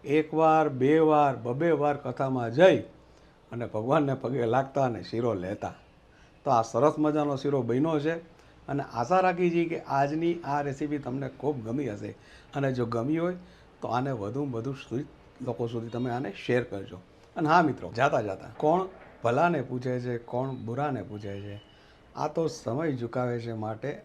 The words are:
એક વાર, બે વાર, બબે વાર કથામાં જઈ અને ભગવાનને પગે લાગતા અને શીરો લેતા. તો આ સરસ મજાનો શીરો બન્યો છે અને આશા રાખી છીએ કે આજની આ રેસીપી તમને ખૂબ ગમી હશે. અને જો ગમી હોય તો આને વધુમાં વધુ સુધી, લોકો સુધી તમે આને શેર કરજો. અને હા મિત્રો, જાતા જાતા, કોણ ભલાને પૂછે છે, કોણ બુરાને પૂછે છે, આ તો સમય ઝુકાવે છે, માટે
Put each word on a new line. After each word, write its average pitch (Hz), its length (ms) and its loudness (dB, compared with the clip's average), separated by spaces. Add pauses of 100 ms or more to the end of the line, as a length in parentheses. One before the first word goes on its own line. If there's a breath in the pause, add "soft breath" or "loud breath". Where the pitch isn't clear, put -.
એક 151 280 2
વાર, 156 360 6
બે 135 300 4
વાર, 147 360 6
બબે 127 360 0
વાર 143 260 2
કથામાં 131 540 -2
જઈ 156 260 8 (760 soft breath)
અને 117 140 -6
ભગવાનને 135 500 0
પગે 131 300 -2
લાગતા 135 400 2
અને 104 180 -4
શીરો 113 300 -2
લેતા. 92 400 -6 (720 soft breath)
તો 139 80 0
આ 117 100 6
સરસ 131 360 2
મજાનો 151 380 0
શીરો 139 260 0
બન્યો 139 380 0
છે 156 140 0 (540 soft breath)
અને 139 160 -4 (100)
આશા 123 260 2
રાખી 180 320 2
છીએ 170 140 2
કે 165 140 -4
આજની 156 640 0
આ 147 180 -2
રેસીપી 143 380 -4
તમને 139 300 -6
ખૂબ 131 360 -4
ગમી 123 240 -4
હશે. 104 260 -8 (380 loud breath)
અને 139 200 0
જો 123 120 0
ગમી 117 320 0
હોય 180 180 0 (460 loud breath)
તો - 60 -6
આને 127 240 0
વધુમાં 123 420 -4
વધુ 120 200 -4
સુધી, 131 320 -6 (400)
લોકો 120 220 -4
સુધી 117 220 -6
તમે 120 220 -2
આને 110 220 -4 (120)
શેર 123 180 2
કરજો. 98 340 -10 (380 soft breath)
અને 156 140 0
હા 175 120 6
મિત્રો, 117 300 -2
જાતા 135 300 2
જાતા, 98 360 -6
કોણ 175 300 2 (360)
ભલાને 147 380 2
પૂછે 127 380 -4
છે, 123 180 -4
કોણ 127 380 -4
બુરાને 120 480 -4
પૂછે 101 380 -10
છે, 104 200 -12 (540 soft breath)
આ 143 120 -2
તો 123 200 -2
સમય 139 440 -4
ઝુકાવે 120 480 -2
છે, 113 140 -8
માટે 110 520 -6